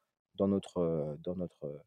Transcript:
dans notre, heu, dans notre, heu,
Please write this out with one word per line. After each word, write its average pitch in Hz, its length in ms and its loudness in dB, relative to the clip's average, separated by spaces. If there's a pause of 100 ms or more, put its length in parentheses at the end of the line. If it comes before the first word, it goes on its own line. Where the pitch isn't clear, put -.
(360)
dans 98 120 4
notre, 98 340 0
heu, 78 420 0
dans 90 120 -4
notre, 87 300 -8
heu, 73 200 -10